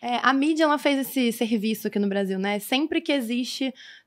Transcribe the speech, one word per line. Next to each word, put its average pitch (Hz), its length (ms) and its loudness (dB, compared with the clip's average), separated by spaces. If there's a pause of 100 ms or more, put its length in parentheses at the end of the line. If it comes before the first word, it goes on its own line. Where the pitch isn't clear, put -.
É, 240 200 -2
a 247 120 4
mídia, 302 320 2
ela 294 120 4
fez 285 220 2
esse 254 340 0
serviço 220 540 -2
aqui 214 120 -2
no 202 80 2
Brasil, 196 320 -2
né? 202 200 -2
Sempre 311 420 -2
que 320 100 -4
existe 247 600 -2 (340)